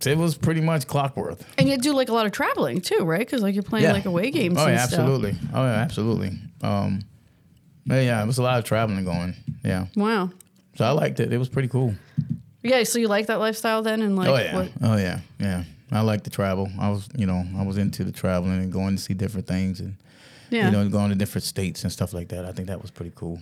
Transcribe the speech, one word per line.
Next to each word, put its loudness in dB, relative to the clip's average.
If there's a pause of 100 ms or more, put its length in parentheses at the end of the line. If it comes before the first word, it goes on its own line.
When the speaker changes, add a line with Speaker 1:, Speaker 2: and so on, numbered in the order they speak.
Speaker 1:
it 2
was 2
pretty 0
much 0
clockwork. -2 (180)
Speaker 2:
And 6
you 2
do, 2
like, 2
a -2
lot 4
of -2
traveling 0
too, 2
right? 0
'Cause, 0
like, 2
you're 0
playing, 2
Speaker 1:
Yeah. 6
Speaker 2:
like, 0
away 0
games 2
Speaker 1:
Oh, 6
Speaker 2:
and 6
Speaker 1:
yeah, 4
Speaker 2:
stuff. 2
Speaker 1:
absolutely. 2 (200)
Oh, 2
yeah, 2
absolutely. 0 (280)
Um, 0 (880)
but 2
yeah, 2
it 0
was 0
a 2
lot 4
of 0
traveling 0
going. -2 (280)
Yeah. 0 (100)
Speaker 2:
Wow. 2 (440)
Speaker 1:
So 2
I 4
liked 0
it. 0
It 0
was -2
pretty 0
cool. 0 (680)
Speaker 2:
Yeah, 4
so 0
you 4
like 2
that 0
lifestyle 0
then, 0
and, 2
like, 2
Speaker 1:
Oh, 6
yeah. 0
Speaker 2:
what -2 (120)
Speaker 1:
Oh, 4
yeah. 0 (200)
Yeah. -2 (280)
I 2
like 0
to -12
travel. 0 (100)
I 0
was, -4
you 0
know, 0 (120)
I -2
was -2
into -2
the -4
traveling 0
and -2
going 0
to -6
see -4
different -4
things -2
and, -8 (540)
Speaker 2:
Yeah. 2
Speaker 1:
you 4
know, 2
going 2
to 0
different -2
states -6
and -2
stuff -4
like -8
that. -8
I -10
think -8
that -8
was -14
pretty -12
cool. -10